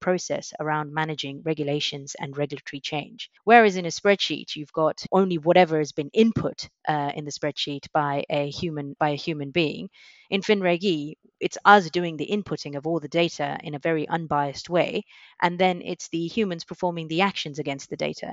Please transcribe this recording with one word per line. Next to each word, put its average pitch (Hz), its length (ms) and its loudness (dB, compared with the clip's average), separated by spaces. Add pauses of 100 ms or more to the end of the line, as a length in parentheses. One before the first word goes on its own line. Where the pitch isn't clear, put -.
process 165 580 -2
around 151 360 -4
managing 151 500 -4
regulations 147 720 -4
and 135 200 -8
regulatory 143 420 -6
change. - 480 -8 (160)
Whereas 214 320 8
in 180 80 -4
a 165 40 -2
spreadsheet, - 680 0
you've 151 160 -12
got - 400 0
only 185 240 2
whatever 165 400 6
has 151 160 0
been 147 220 -6
input, 220 520 2 (220)
uh, 143 260 0
in 151 120 -8
the 143 40 -8
spreadsheet - 600 -6
by 143 380 2
a 143 180 0
human, 143 500 -6
by 151 120 2
a 147 60 -2
human 147 340 -6
being. 160 400 -2 (400)
In 190 120 0
Finregi, 175 720 2 (260)
it's - 240 -4
us 196 260 10
doing 175 260 -2
the 147 140 -6
inputting 160 460 -4
of 139 100 -6
all 165 140 0
the 143 80 -12
data 156 560 0
in 156 100 -8
a 139 60 -6
very 160 280 0
unbiased 147 640 -2
way, 175 320 2 (400)
and 175 160 0
then 185 240 2
it's - 260 -8
the 170 200 -2
humans 180 360 -2
performing 170 440 -6
the 160 140 0
actions 165 360 -2
against 139 320 -6
the - 60 -8
data. 151 360 -6